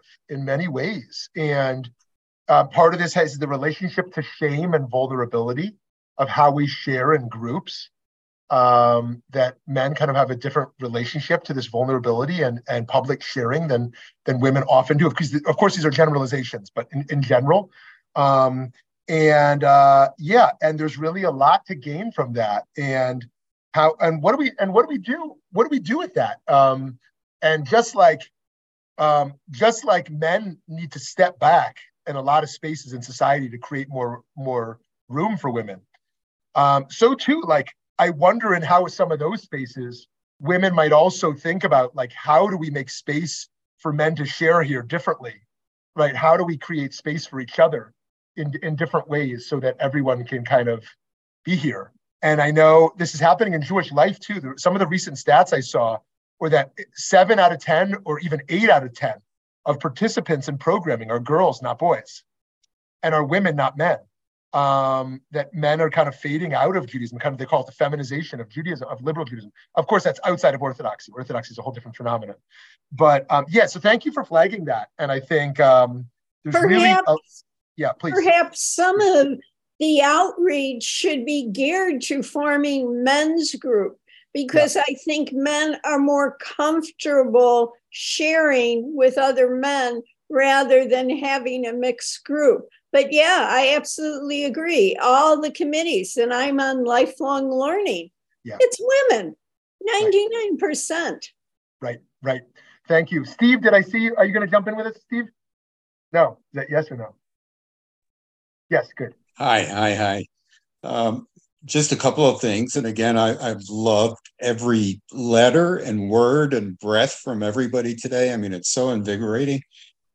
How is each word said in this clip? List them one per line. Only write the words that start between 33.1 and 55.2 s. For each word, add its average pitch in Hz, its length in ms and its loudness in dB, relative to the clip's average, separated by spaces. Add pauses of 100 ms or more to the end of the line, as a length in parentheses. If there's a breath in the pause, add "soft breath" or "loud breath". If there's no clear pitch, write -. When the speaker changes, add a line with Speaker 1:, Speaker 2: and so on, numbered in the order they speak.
Speaker 1:
to 117 100 -14
create 135 300 -10
more, 123 340 -8 (140)
more 123 440 -6 (280)
room 180 280 -4
for 139 160 -6
women. 104 280 -8 (760)
Um, 139 320 2
so 240 260 2
too, 311 320 -2
like, 147 260 0 (280)
I 175 100 2
wonder 214 440 2
in 170 80 -2
how 175 260 2
some 165 240 -2
of 147 80 -4
those 185 220 -4
spaces, 123 640 -12 (320)
women 180 340 0
might 156 160 4
also 165 420 4
think 165 300 -6
about, 135 320 2
like, 127 180 -8
how 160 360 2
do 196 80 -4
we 160 140 -6
make 139 200 -8
space - 580 -8 (300)
for 156 140 -6
men 151 240 0
to 143 80 -4
share 165 400 0
here 135 180 -6
differently, 135 520 -6 (600)
right? 147 220 0
How 160 200 4
do 180 60 0
we 170 160 -4
create 143 340 -6
space 156 320 -8
for 135 160 -14
each 127 200 -4
other 151 320 0 (440)
in, 147 160 -6 (120)
in 160 100 -4
different 156 340 -2
ways 135 380 -4
so 143 140 -4
that 127 180 -2
everyone 135 460 -2
can 120 200 -8
kind 123 240 0
of 113 140 -4 (600)
be 175 100 -2
here? 143 380 -4 (300)
And 151 200 2
I 147 80 2
know 156 480 6
this 175 160 -4
is 151 60 -6
happening 175 340 2
in 156 80 -2
Jewish 160 300 -4
life 165 280 2
too. 202 200 -10
There, 135 180 -12
some 180 160 0
of 202 60 0
the 190 60 2
recent 175 300 -6
stats 165 380 4